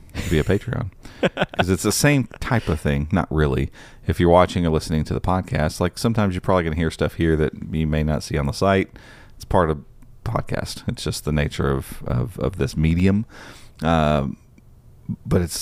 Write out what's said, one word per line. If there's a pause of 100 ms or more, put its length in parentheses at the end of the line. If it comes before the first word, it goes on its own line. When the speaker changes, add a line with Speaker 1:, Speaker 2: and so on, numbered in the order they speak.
(140)
Speaker 1:
via
Patreon. (320)
Speaker 2:
<laughs> (260)
Speaker 1:
'Cause
it's
the
same (160)
type
of
thing.
Not
really. (360)
If
you're
watching
or
listening
to
the
podcast,
like,
sometimes
you're
probably
gonna
hear
stuff
here
that (200)
you
may
not
see
on
the
site. (460)
It's
part
of (460)
podcast.
It's
just
the
nature
of,
of,
of
this
medium. (580)
Um, (880)
but
it's
the